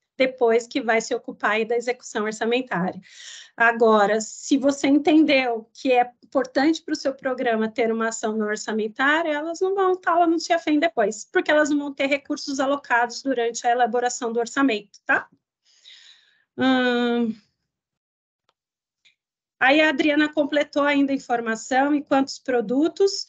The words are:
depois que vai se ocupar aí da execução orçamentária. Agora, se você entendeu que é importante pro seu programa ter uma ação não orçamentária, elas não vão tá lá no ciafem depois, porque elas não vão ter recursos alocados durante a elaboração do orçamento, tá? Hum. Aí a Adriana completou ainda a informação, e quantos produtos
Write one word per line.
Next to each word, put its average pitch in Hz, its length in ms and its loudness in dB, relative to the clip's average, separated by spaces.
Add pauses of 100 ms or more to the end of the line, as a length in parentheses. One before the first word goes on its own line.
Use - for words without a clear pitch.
(160)
depois 240 520 2
que 285 120 -6
vai 220 220 0
se 233 140 -4
ocupar 226 380 -4
aí 220 120 0
da 233 100 -2
execução 240 500 -4
orçamentária. 214 760 -4 (560)
Agora, 220 640 4
se - 380 -2
você 277 260 0
entendeu 277 880 2
que - 180 -2
é 247 160 4 (160)
importante 285 600 -2
pro 302 120 -6
seu 269 200 -4
programa 240 520 -2
ter 226 240 -2
uma 226 180 -2
ação 220 280 -6
não 214 80 -2
orçamentária, 220 880 -2
elas 320 280 -6
não 381 140 0
vão 370 220 2
tá 370 180 -2
lá 339 140 4
no 330 120 2
ciafem 330 380 0
depois, 240 480 -2
porque 359 240 0
elas 302 220 4
não 294 80 2
vão 285 120 -6
ter 277 140 -4
recursos 277 540 -4
alocados 254 640 -2
durante 240 420 -4
a 240 60 2
elaboração 240 600 -2
do 233 80 -2
orçamento, 233 640 -2
tá? - 240 -2 (1300)
Hum. 240 760 0 (2250)
Aí 277 220 6
a 311 80 4
Adriana 302 420 2
completou 294 520 0
ainda 277 280 2
a 269 40 0
informação, 254 800 -2
e 285 80 -2
quantos 269 340 0
produtos 269 920 0